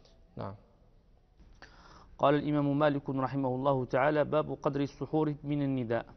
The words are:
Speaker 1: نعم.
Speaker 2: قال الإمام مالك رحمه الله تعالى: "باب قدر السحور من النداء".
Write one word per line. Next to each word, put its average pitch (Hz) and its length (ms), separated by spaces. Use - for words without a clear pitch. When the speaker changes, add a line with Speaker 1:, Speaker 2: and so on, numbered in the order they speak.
Speaker 1:
نعم. 104 180
Speaker 2:
قال 139 160
الإمام 147 440
مالك 143 320
رحمه 135 380
الله 131 360
تعالى: 143 400
"باب 139 380
قدر 143 180
السحور 147 540
من 143 180
النداء". 123 440